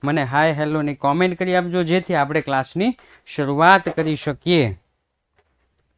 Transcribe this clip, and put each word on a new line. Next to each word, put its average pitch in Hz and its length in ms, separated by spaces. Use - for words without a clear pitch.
મને 147 200
હાય, 147 280
હેલોની 151 420
કોમેન્ટ 170 440
કરી 185 160
આપજો, 180 280
જેથી 175 320
આપણે 151 260
ક્લાસની 143 560
શરૂઆત 160 600
કરી 156 280
શકીએ. 139 600